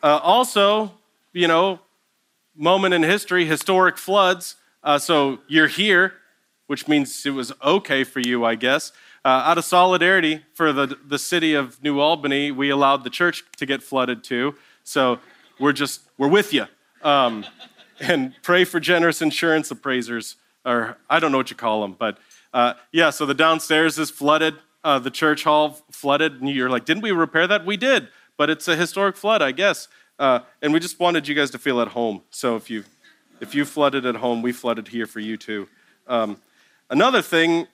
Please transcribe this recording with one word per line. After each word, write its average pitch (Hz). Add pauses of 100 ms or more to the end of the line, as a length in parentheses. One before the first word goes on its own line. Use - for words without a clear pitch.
Uh, 151
also, 208 (400)
you 175
know, 175 (720)
moment 180
in 175
history, 180
historic 180
floods. 190 (280)
Uh, 147
so 139 (100)
you're 156
here, 185 (540)
which 139
means 147
it 143
was 131 (120)
okay 147
for 131
you, 120
I 113
guess. 127 (320)
Uh, 139 (180)
out 170
of 170
solidarity 180
for 156
the, 135
the 143
city 160
of 131
New 143
Albany, 143
we 139
allowed 139
the 123
church - (120)
to -
get 135
flooded 127
too. 135 (280)
So 127 (380)
we're 143
just, 143 (160)
we're 139
with 190
you. 117 (340)
Um, 123 (260)
<laughs> -
and 131
pray 180
for 175
generous 170
insurance 156
appraisers, 120 (300)
or 120 (100)
I 156
don't 160
know 135
what 127
you -
call 110
'em, 95
but, 107 (340)
uh, 120 (180)
yeah, 165
so 147
the 139
downstairs 160
is 156
flooded, 156 (300)
uh, 143
the 127
church 151
hall 151
flooded, 143
and 139
you're 131
like, 123
"Didn't 180
we 220
repair 165
that?" 196
We 196
did, 233 (280)
but 147
it's 156
a 170
historic 185
flood, 214
I 135
guess. 175 (300)
Uh, 135 (200)
and 151
we 160
just 175
wanted 170
you 147
guys 143
to 127
feel 123
at 113
home. 110
So 120
if 110
you, 107 (560)
if 110
you 143
flooded 139
at 123
home, 117
we 123
flooded 113
here 113
for 113
you 107
too. 104 (380)
Um, 110 (500)
another 202
thing 165